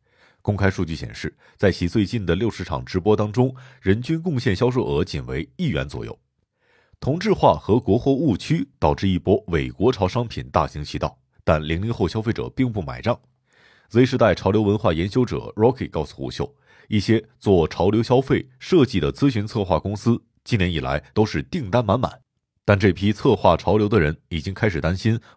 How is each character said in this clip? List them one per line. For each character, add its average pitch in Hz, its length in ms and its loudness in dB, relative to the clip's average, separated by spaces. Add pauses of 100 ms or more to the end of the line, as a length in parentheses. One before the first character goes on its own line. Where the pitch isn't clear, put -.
(420)
公 104 140 -2
开 98 160 2
数 95 140 -4
据 80 100 -4
显 110 180 -10
示， - 220 -10 (220)
在 101 120 2
其 90 160 0
最 101 200 0
近 104 200 -6
的 85 80 0
六 104 160 -2
十 - 140 -8
场 69 220 -6
直 - 120 -4
播 98 160 2
当 107 160 0
中， 123 240 0 (280)
人 101 200 2
均 160 200 -4
贡 165 180 -2
献 113 160 0
销 120 160 2
售 123 140 0
额 71 180 0
仅 69 220 -8
为 65 320 -8
一 180 100 -4
元 76 180 -2
左 71 200 -10
右。 113 120 -14 (840)
同 151 180 -2
质 202 140 2
化 117 220 4
和 98 220 0
国 110 200 2
货 135 160 0
误 135 240 2
区 - 320 -4 (100)
导 73 160 2
致 98 140 -2
一 90 100 0
波 - 280 2
伪 73 220 -2
国 98 220 0
潮 95 160 0
商 120 180 -4
品 69 240 -10
大 78 160 0
行 73 160 -10
其 73 160 -8
道， 76 220 -6 (240)
但 78 180 2
零 80 200 -4
零 113 120 -4
后 104 140 0
消 110 140 -6
费 110 100 -4
者 - 200 -8
并 127 200 -2
不 104 100 -6
买 65 200 -10
账。 117 180 -2 (680)
Z 120 160 4
世 127 120 0
代 110 180 4
潮 - 160 0
流 110 120 2
文 104 140 2
化 104 140 2
研 82 160 0
究 127 160 0
者 82 140 -4 (180)
Rocky 110 340 2
告 80 140 -4
诉 71 100 -14
虎 67 160 -10
嗅， - 240 -8 (360)
一 107 100 2
些 110 240 2 (160)
做 90 260 4
潮 90 240 0
流 107 140 2
消 123 160 4
费 135 300 0 (100)
设 170 240 4
计 98 160 0
的 71 140 0
咨 143 180 0
询 107 160 -4
策 107 160 -4
划 90 160 0
公 101 160 -6
司 117 260 0 (220)
今 - 140 -2
年 92 120 0
以 80 120 -4
来 67 200 -4 (120)
都 107 120 2
是 82 160 -2
订 107 300 -8
单 117 140 0
满 101 120 2
满， - 220 -6 (460)
但 104 120 4
这 95 140 4
批 101 220 0
策 127 200 2
划 92 220 4
潮 87 220 0
流 104 100 2
的 107 100 2
人 76 200 2 (100)
已 82 140 -6
经 95 120 -8
开 113 160 0
始 82 120 -2
担 80 120 0
心 110 240 0 (200)